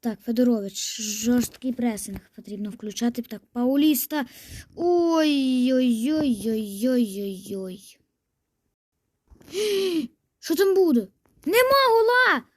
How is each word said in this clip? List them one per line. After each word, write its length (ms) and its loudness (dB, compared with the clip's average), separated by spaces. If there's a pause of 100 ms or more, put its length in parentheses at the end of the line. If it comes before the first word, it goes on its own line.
Так, 200 -6
Федорович, 800 -2
жорсткий 720 -2
пресинг 480 -4 (160)
потрібно 340 -10
включати. 520 -6
Так, 200 -12 (100)
Пауліста. 720 0 (500)
Ой-ой-ой-ой-ой-ой-ой. 3250 0 (1500)
<gasps> 560 -2 (300)
Що 160 -4
там 200 2
буде? 340 4 (380)
Нема 420 4
гола! 540 4 (140)